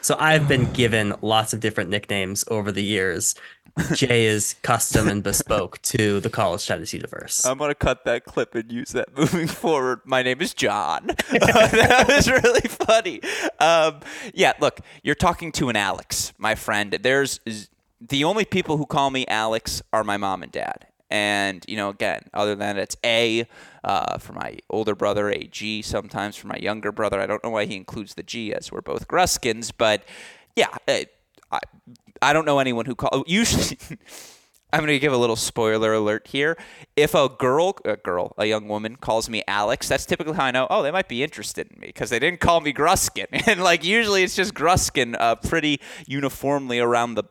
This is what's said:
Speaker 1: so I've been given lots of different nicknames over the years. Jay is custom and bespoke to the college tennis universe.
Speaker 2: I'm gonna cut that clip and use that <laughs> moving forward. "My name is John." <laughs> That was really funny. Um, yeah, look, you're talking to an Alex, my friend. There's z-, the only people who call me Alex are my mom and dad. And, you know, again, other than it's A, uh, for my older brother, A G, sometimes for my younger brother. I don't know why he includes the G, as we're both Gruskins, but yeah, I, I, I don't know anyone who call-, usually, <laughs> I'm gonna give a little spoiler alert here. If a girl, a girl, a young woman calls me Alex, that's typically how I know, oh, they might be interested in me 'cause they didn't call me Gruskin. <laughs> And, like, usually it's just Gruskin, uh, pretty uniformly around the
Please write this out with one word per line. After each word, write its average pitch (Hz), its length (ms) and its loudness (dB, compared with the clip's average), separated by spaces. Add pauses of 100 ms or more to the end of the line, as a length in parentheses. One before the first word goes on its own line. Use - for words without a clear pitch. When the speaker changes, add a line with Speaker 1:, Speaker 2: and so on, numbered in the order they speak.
Speaker 1:
so - 180 0
I've 156 300 4
been 135 240 2
given 110 480 2
lots 110 320 2
of 107 80 -4
different 104 300 -2
nicknames 98 580 -4
over 104 240 -2
the 98 100 -2
years. 95 520 -2 (600)
Jay 123 320 4
is 107 360 0
custom 113 440 2
and 101 160 0
bespoke 101 600 -2
to 104 380 2
the 113 100 -4
college 90 360 -2
tennis 82 280 -4
universe. - 500 -6
Speaker 2:
I'm 131 140 0
gonna 147 180 -2
cut - 300 0
that 120 180 0
clip - 300 -4
and 113 180 -4
use 120 180 -8
that - 220 -4
<laughs> 131 40 -14
moving 160 300 0
forward. 131 580 0
"My 131 180 0
name 127 180 -2
is 185 140 -4
John." 101 560 -2 (100)
<laughs> - 100 -4
That 220 800 6
was 277 200 6
really 240 400 4
funny. 185 520 0 (400)
Um, 160 400 4 (340)
yeah, 170 260 4
look, 143 200 0 (240)
you're 147 100 2
talking 170 380 0
to 139 160 -2
an 113 80 0
Alex, - 600 -2
my 110 180 0
friend. 104 460 -2
There's 131 360 2 (100)
z-, 107 200 -12 (320)
the 139 240 -2
only 202 200 2
people 165 340 0
who 151 80 -2
call 139 240 0
me 131 180 -2
Alex 110 520 -2 (120)
are 110 100 2
my 104 140 -2
mom 95 260 -4
and 65 80 -16
dad. - 360 -8 (240)
And, 101 580 0
you 107 80 -6
know, 101 120 -2
again, 101 340 -2 (120)
other 104 200 0
than 101 240 -4
it's - 260 -6
A, 117 420 2 (360)
uh, - 360 -2
for - 160 -16
my - 240 -10 (100)
older 107 260 -2
brother, 104 360 0
A - 140 -2
G, 107 380 -8
sometimes 104 540 -6
for - 120 -18
my 104 80 -8
younger 104 360 -4
brother. 101 280 -2
I 98 60 -2
don't 101 180 -4
know 117 60 -4
why 107 140 0
he 101 120 -8
includes 98 380 -14
the 85 80 -12
G, 110 300 -8
as - 180 -8
we're - 120 -10
both - 260 -8
Gruskins, 120 680 0
but 107 260 2 (520)
yeah, 165 140 2 (180)
I, 107 200 -2 (440)
I, - 100 -4 (600)
I 139 140 4
don't 160 100 2
know 147 140 4
anyone 123 260 0
who 127 100 -6
call-, 135 320 0
usually, 220 520 0 (120)
<laughs> 147 80 -14 (760)
I'm 151 80 2
gonna 151 180 0
give 139 160 2
a - 20 4
little 120 180 2
spoiler 110 600 0
alert 107 340 -2
here. 147 300 -2 (360)
If 147 200 2
a 139 160 4
girl, 143 440 0 (120)
a 107 100 -2
girl, - 400 -4
a 107 80 0
young 107 240 -2
woman 107 280 -6
calls 113 340 -2
me 110 180 -4
Alex, 104 400 0
that's 139 160 0
typically 160 320 -4
how 143 80 0
I 131 60 2
know, 127 180 2
oh, 202 140 0
they 143 80 0
might 185 180 -4
be 120 140 -4
interested - 500 -8
in - 80 -20
me 50 100 -16
'cause 120 200 -8
they 120 80 0
didn't 165 220 0
call 170 200 4
me 147 140 -4
Gruskin. 165 560 0
<laughs> 127 180 0
And, 185 140 2
like, 175 200 4
usually 202 420 2
it's - 120 -4
just 190 160 0
Gruskin, 139 640 0
uh, 117 180 2
pretty 151 440 0 (260)
uniformly 135 720 -2
around 120 340 2
the 104 160 -2